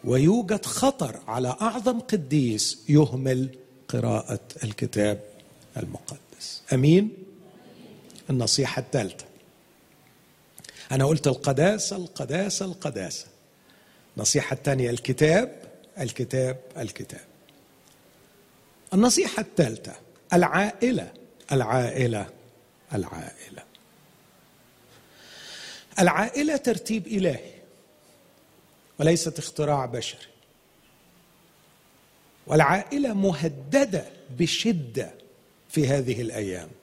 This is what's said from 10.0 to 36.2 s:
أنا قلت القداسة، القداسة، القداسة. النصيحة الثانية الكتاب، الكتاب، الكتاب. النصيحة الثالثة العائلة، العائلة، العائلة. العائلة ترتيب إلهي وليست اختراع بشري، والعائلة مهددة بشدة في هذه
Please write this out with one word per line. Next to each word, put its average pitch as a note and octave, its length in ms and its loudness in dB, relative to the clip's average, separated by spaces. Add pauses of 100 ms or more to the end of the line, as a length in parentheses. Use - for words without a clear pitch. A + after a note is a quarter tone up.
أنا C3+ 140 4
قلت D3+ 220 2
القداسة، D3 680 2
القداسة، F3+ 720 -6
القداسة. A2+ 600 -8 (920)
النصيحة C3+ 360 0
الثانية C3 360 0
الكتاب، D#3 840 2 (280)
الكتاب، C3 600 -4 (180)
الكتاب. - 480 -12 (1700)
النصيحة A#3 480 4
الثالثة A2 540 -2 (380)
العائلة، F3+ 800 2 (380)
العائلة، A#2+ 760 0 (640)
العائلة. - 680 -10 (2250)
العائلة B3 580 2
ترتيب A3+ 500 -2
إلهي F#3 520 -4 (1400)
وليست E3 400 2
اختراع D3 460 -2
بشري، A#2+ 420 -10 (2250)
والعائلة G#3 680 2
مهددة F3+ 920 0 (340)
بشدة C#3+ 760 -2 (560)
في D3 180 2
هذه B2+ 340 0